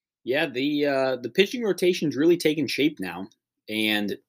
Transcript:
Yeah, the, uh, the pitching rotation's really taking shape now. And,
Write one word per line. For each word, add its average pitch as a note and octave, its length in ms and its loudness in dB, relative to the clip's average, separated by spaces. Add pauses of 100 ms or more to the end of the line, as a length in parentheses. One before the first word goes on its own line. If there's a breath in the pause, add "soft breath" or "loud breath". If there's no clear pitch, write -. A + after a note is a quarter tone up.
(240)
Yeah, C#3+ 220 0
the, C#3+ 400 0
uh, C3+ 300 0
the A#2+ 120 -8
pitching G3+ 340 0
rotation's F3+ 540 0
really E3 220 4
taking D#3 280 0
shape D3 320 0
now. F#2 300 -8 (400)
And, G#2+ 480 0 (120)